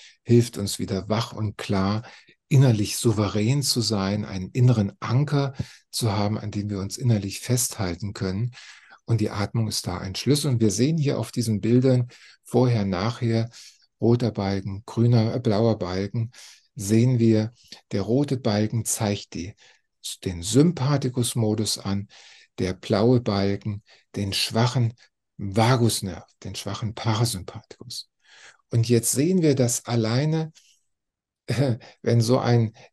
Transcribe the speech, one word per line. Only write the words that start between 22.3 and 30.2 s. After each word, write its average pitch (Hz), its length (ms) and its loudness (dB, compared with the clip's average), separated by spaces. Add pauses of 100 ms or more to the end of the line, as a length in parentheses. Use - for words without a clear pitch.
der 90 160 -2
blaue 117 480 2
Balken 101 600 -2 (320)
den 98 200 -4
schwachen 117 580 0 (460)
Vagusnerv, 110 880 0 (180)
den 95 100 -12
schwachen 101 400 -8
Parasympathikus. - 1160 -6 (600)
Und 117 200 2
jetzt 117 220 4
sehen 170 280 2
wir, 151 140 4
dass 123 320 0
alleine, 139 680 0 (920)